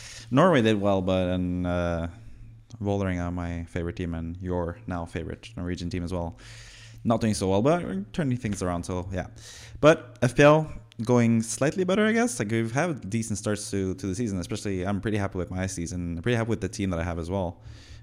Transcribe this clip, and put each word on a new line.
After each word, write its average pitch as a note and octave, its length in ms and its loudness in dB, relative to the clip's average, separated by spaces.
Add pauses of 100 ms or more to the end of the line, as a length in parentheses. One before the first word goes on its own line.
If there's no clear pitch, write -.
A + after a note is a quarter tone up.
(300)
Norway D3 300 8
did A2 180 4
well, G2 220 4
but, F#2 280 2
and, F2+ 380 0
uh, F2 420 0 (760)
Vålerenga, F#2 500 0
my E2+ 320 -4
favorite E2+ 320 -4
team, F2 160 -4
and E2 300 -6
your F2 340 -2 (100)
now F2 200 -6
favorite E2 500 -8
Norwegian F2 320 -4
team F2 160 -4
as E2+ 80 -6
well, E2+ 240 -4 (680)
not A2+ 200 2
doing A2 100 4
so G2 160 0
well, G2 140 4
but E3 200 4
we're F#3+ 300 -6
turning C3+ 240 0
things G#2 260 -4
around. F2 220 -2
So, F2+ 260 -4
yeah. F2+ 180 -4 (520)
But - 400 6
F B2 140 2
P D3 80 6
L D3+ 280 8 (320)
going A#2 400 6
slightly D3+ 400 -2
better, F#3+ 240 4
I A3 60 4
guess. A#3 260 2
Like, G#2+ 140 -2
we've A2+ 180 0
had C3+ 400 -2
decent A2 260 -2
starts G#2 360 -2
to, F#2+ 240 0
to - 100 -8
the F#2+ 80 -2
season, G2+ 240 -2
especially F#2+ 480 -4
I'm G2 140 -2
pretty G#2+ 160 0
happy G2 220 -2
with F2 120 -4
my F#2 160 -2
season, E2+ 560 -6
pretty A#2+ 140 2
happy A2+ 140 -2
with G#2+ 100 0
the F#2 80 -4
team G2 220 -4
that E2+ 100 -2
I - 20 -2
have E2+ 160 -4
as E2 100 -6
well F2+ 320 -4 (420)